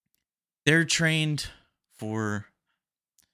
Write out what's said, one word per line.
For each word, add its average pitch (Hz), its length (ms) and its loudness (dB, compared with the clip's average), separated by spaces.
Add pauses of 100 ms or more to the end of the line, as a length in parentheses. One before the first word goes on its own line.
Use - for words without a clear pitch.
(640)
they're 160 200 4
trained 156 640 0 (480)
for 107 480 -4 (880)